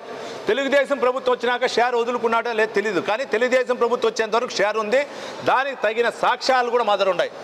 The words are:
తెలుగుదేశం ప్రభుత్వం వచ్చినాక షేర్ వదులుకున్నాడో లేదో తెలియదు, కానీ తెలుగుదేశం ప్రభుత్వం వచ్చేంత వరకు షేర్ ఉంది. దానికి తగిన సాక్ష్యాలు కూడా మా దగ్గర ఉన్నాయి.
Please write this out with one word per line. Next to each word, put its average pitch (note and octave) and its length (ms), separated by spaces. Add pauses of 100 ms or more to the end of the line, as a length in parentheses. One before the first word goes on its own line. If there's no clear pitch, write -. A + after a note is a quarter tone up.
(480)
తెలుగుదేశం C4+ 560
ప్రభుత్వం B3+ 320
వచ్చినాక B3 400
షేర్ A#3+ 240
వదులుకున్నాడో A#3 600
లేదో A3 180
తెలియదు, G3 320
కానీ A3+ 140 (100)
తెలుగుదేశం A#3+ 480
ప్రభుత్వం A#3 300
వచ్చేంత A3 280
వరకు B3 200
షేర్ G#3 240
ఉంది. A3+ 180 (480)
దానికి B3+ 340
తగిన A3 260 (140)
సాక్ష్యాలు A#3+ 520
కూడా A#3+ 140
మా G#3 100
దగ్గర F#3+ 160
ఉన్నాయి. D3+ 160 (120)